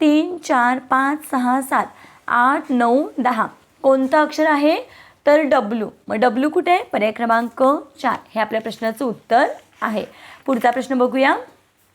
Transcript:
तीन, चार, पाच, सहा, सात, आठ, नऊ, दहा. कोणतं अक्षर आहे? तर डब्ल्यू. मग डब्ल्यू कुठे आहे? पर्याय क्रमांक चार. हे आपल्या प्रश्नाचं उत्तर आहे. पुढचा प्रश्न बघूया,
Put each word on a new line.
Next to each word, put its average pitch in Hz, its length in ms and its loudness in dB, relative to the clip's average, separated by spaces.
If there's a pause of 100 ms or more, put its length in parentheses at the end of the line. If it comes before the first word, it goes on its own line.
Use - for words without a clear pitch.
तीन, 320 360 2
चार, 254 420 0
पाच, 269 520 -2
सहा, 254 300 0
सात, 262 240 -2 (420)
आठ, 269 440 0
नऊ, 247 360 2 (100)
दहा. 226 300 -2 (360)
कोणतं 269 380 2
अक्षर 302 240 -2
आहे? 302 320 2 (480)
तर 294 160 4
डब्ल्यू. 240 460 0 (200)
मग 202 80 -4
डब्ल्यू 247 340 0
कुठे 339 220 0
आहे? 381 120 2
पर्याय - 280 -2
क्रमांक 233 520 -2 (380)
चार. 233 140 -2 (200)
हे 220 60 -2
आपल्या 220 200 -4
प्रश्नाचं 226 440 -6
उत्तर 240 420 0 (340)
आहे. 214 240 -4 (400)
पुढचा 247 240 0
प्रश्न 254 280 -2
बघूया, 262 380 2 (600)